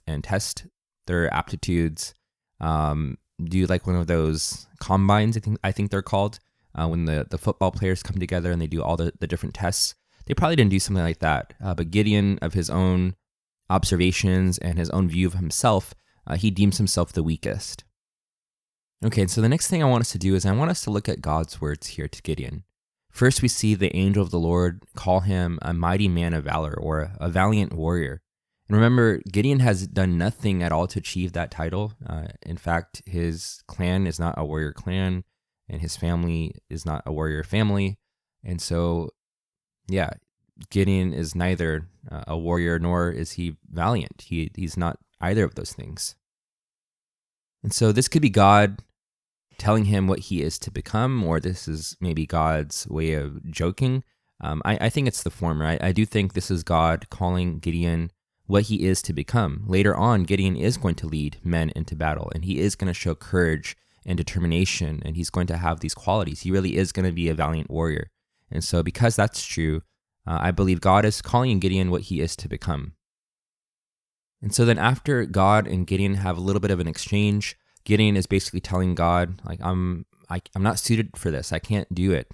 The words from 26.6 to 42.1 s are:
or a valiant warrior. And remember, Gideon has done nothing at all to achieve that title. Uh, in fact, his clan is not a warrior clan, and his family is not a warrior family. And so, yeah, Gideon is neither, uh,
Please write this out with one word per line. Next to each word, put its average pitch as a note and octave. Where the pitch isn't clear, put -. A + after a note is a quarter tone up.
or D#2
a E2+
valiant F#2+
warrior. D#2+
And G#2
remember, A#2
Gideon A#2+
has G2+
done F#2
nothing F#2+
at E2+
all E2
to -
achieve F2+
that F2
title. F#2
Uh, D#2+
in E2+
fact, E2+
his E2+
clan F#2
is E2
not E2
a D#2
warrior D2+
clan, F#2
and D#2+
his E2
family E2+
is D#2+
not D#2
a -
warrior D#2
family. G2+
And F2
so, E2+
yeah, F#2
Gideon F#2+
is D#2
neither, F2
uh, D2